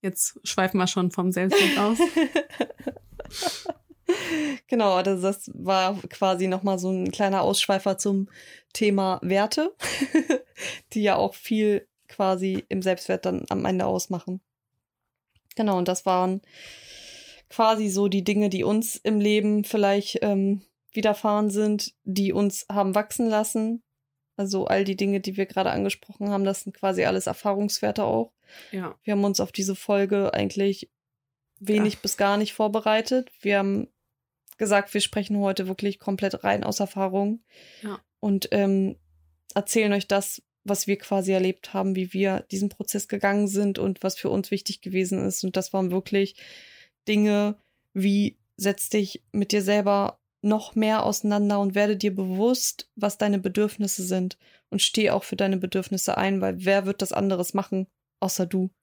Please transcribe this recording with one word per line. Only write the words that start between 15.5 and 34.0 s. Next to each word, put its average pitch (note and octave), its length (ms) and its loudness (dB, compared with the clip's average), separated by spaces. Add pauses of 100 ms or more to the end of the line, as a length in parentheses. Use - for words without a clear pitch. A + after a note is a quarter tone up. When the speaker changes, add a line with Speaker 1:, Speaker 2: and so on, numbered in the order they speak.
Speaker 2:
Genau, G#3 220 2
und F3+ 100 0
das F3+ 160 -2
waren F#3 380 2 (1040)
quasi A3 400 2
so G3 200 2
die F#3+ 160 0
Dinge, G#3 260 2
die F3+ 140 -2
uns A3 320 0
im G#3+ 240 0
Leben G#3 440 4
vielleicht, G3+ 580 0
ähm, G3 400 2 (300)
widerfahren G#3 580 2
sind, G#3 440 -2 (100)
die G3 280 0
uns G3+ 380 0
haben G3 240 0
wachsen G#3 340 0
lassen. A3 540 -2 (540)
Also G3 300 -2
all G3 180 2
die G3 120 -2
Dinge, G3 240 0
die F#3+ 160 -8
wir G3 100 -2
gerade F#3+ 240 -2
angesprochen G3+ 600 -4
haben, G3 140 0
das G3 180 -2
sind G3 140 -12
quasi F#3+ 280 0
alles F#3+ 220 0
Erfahrungswerte G#3 800 -2
auch. A3+ 280 0 (380)
Speaker 1:
Ja. F#3 320 -8
Speaker 2:
Wir G#3+ 100 -2
haben G3+ 120 2
uns G3 160 0
auf F#3 100 -2
diese F#3+ 240 -4
Folge G3 600 0
eigentlich G3 560 0 (680)
wenig G#3 360 2
Speaker 1:
Ja. - 80 -16
Speaker 2:
bis - 140 -4
gar G3+ 200 4
nicht G#3 180 0
vorbereitet. A3 760 0 (100)
Wir G3+ 180 2
haben G3 300 0 (680)